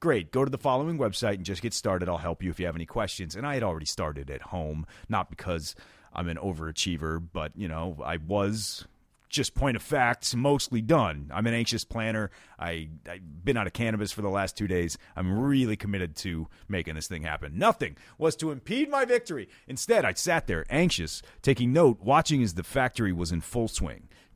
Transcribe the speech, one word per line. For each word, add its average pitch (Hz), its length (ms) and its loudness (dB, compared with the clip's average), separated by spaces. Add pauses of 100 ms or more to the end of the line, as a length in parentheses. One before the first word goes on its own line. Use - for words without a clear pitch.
Great. 113 320 2
Go 127 100 6
to 139 80 2
the 135 60 -2
following 147 400 2
website 107 380 2
and 90 100 -6
just 95 160 -4
get 113 120 -4
started. 90 360 0
I'll 87 80 0
help 82 260 -4
you 90 60 -2
if 82 100 -4
you 92 60 -2
have 82 100 -2
any 82 100 -6
questions." 92 520 -6
And 131 100 -6
I 147 60 -2
had 127 100 -2
already 80 220 -2
started 73 440 -4
at 69 120 -8
home, 78 440 -6 (220)
not 101 220 0
because 82 440 -6 (380)
I'm 87 160 -4
an 82 100 -2
overachiever, 80 960 -2
but, 78 240 -4
you 98 120 -6
know, 80 360 -6
I 80 140 -4
was, 101 680 -2 (420)
just - 240 -2
point 131 240 2
of - 60 -6
facts, 123 500 2
mostly 127 480 2
done. 95 500 2
I'm 101 140 0
an 117 80 2
anxious 117 300 0
planner. 110 480 -2 (260)
I, 82 320 -6 (180)
I've 87 380 -14
been 123 120 4
out 101 100 2
of 85 60 -4
cannabis 110 380 0
for 107 120 -6
the 101 60 0
last 95 280 0
two 107 100 -2
days. 87 300 0 (180)
I'm 92 240 0
really 127 380 4
committed 92 400 -4
to 82 300 -4 (200)
making 80 280 -4
this 78 120 -6
thing 82 140 -8
happen. 76 380 -6
Nothing 139 360 2 (220)
was 156 200 2
to 160 120 -4
impede 214 400 -2
my 277 160 2
victory. 233 440 0 (180)
Instead, 185 360 2
I 95 100 2
sat - 340 0
there, 80 200 0
anxious, 139 540 2 (220)
taking 123 280 4
note, 139 300 8
watching 139 400 4
as 98 140 0
the 87 80 -4
factory 120 500 0
was 85 180 -2
in 85 100 0
full 113 260 -2
swing. 67 420 -6 (260)